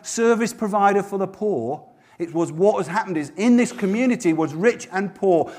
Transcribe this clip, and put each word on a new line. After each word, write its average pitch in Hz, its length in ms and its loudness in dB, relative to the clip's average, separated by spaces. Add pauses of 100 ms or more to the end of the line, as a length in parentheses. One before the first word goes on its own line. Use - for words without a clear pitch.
service 233 540 0
provider 202 480 2
for 196 160 -6
the 196 80 -2
poor. 156 640 -6 (280)
It 160 160 -8
was, 165 180 0
what 196 240 2
has 190 100 -2
happened 190 300 -4
is 147 200 -6
in 240 200 4
this 240 160 2
community 208 600 0
was 156 220 -2
rich 202 380 0
and 190 220 -6
poor 180 440 0